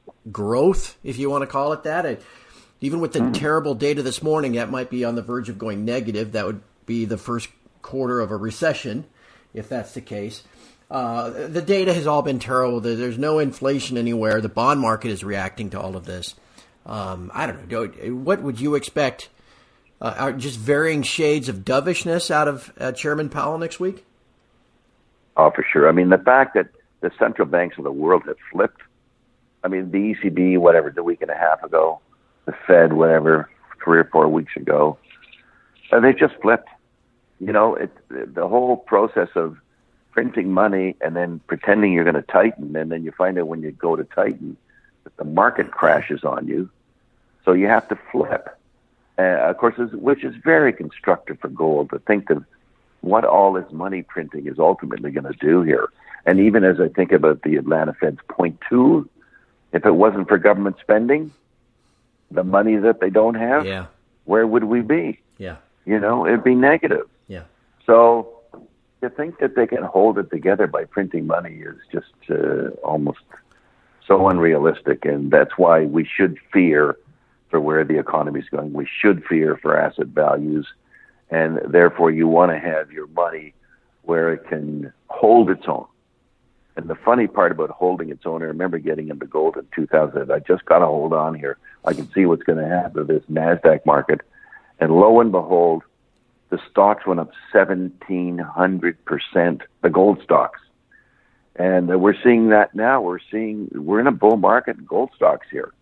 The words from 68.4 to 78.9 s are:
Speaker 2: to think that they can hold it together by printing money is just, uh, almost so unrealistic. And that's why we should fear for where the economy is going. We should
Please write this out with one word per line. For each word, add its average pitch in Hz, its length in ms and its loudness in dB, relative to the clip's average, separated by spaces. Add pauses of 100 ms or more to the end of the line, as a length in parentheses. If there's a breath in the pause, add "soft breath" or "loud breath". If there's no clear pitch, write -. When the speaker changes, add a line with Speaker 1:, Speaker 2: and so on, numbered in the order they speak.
Speaker 2:
to 123 100 -6
think 160 280 -8
that 131 160 -2
they 120 120 2
can 120 160 -4
hold 98 340 4
it 98 140 -6
together 92 340 0
by 82 200 -4
printing 90 420 -4
money 80 360 -4
is - 140 -16 (140)
just, - 200 -8 (200)
uh, 71 380 -2 (140)
almost 73 360 -4 (880)
so 95 200 4
unrealistic. 80 800 2
And 71 240 -2
that's 71 280 4
why 82 280 6
we 76 200 -2
should 90 340 -2 (120)
fear 76 460 2 (520)
for 82 100 0
where 78 240 0
the 76 160 0
economy 73 400 -4
is 69 100 -14
going. 73 240 -6
We 71 140 -6
should 95 380 0